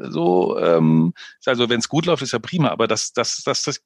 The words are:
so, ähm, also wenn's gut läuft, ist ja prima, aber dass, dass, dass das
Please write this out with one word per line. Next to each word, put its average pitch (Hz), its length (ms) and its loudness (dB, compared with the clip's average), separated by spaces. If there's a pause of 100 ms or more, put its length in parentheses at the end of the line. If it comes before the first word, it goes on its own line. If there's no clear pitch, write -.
so, 90 480 2
ähm, 82 560 4 (320)
also 120 240 0
wenn's 117 180 -2
gut 160 200 -2
läuft, 156 160 0
ist 127 80 -8
ja 120 80 -2
prima, 147 300 -2
aber 110 180 0
dass, - 260 -4
dass, - 300 -4
dass 135 180 -2
das - 240 -6